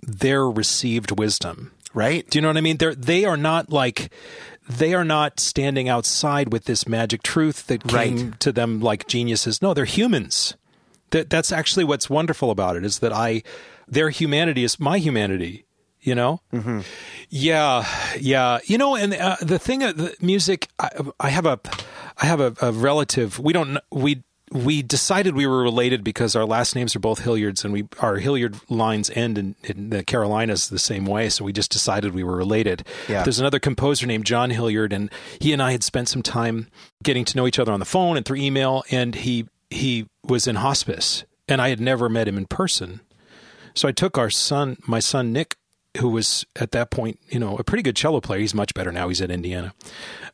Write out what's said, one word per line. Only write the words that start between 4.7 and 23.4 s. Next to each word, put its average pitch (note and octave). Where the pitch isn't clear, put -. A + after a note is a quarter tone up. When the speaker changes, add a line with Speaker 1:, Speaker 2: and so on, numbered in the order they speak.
Speaker 1:
are F3+
not D3+
standing C3+
outside B2+
with A2+
this -
magic A2+
truth -
that A#2+
came A#2+
Speaker 2:
Right. A2
Speaker 1:
to C#3
them A#2
like G#2+
geniuses. A#2+
No, F#3+
they're C#3
humans. G3
That, D#3+
that's D#3+
actually E3
what's C#3+
wonderful D3+
about F#2
it, F2+
is G2+
that A2+
I, A2+
their D#3
humanity D3
is -
my D#3
humanity, G2+
you B2+
know? B2+
Speaker 2:
Mm-hmm. A2+
Speaker 1:
Yeah, C#3+
yeah. B2+
You G#3+
know, C#4
and, G3+
uh, F3+
the E3+
thing, C4
uh, A3
the D#3
music, F3+
I, -
I C#3
have D#3+
a, C3
I -
have D#3+
a, B2
a B2
relative, B2+
we C#3+